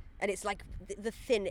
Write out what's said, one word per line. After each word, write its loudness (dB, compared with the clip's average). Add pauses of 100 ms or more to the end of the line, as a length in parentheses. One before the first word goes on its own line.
(200)
And 4
it's -2
like 0 (200)
the, -6
the -2
thin, 4